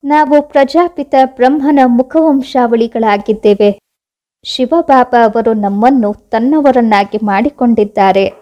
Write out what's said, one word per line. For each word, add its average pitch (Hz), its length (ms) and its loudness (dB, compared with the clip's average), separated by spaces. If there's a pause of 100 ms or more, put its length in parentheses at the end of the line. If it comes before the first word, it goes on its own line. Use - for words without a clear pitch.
ನಾವು 294 380 2
ಪ್ರಜಾಪಿತ 294 720 -2 (100)
ಬ್ರಹ್ಮನ 269 640 0
ಮುಖವಂಶಾವಳಿಗಳಾಗಿದ್ದೇವೆ. 233 1900 0 (640)
ಶಿವಬಾಬಾ 254 800 0
ಅವರು 226 280 -2
ನಮ್ಮನ್ನು 208 640 0
ತನ್ನವರನ್ನಾಗಿ 233 1080 0
ಮಾಡಿಕೊಂಡಿದ್ದಾರೆ 208 1200 0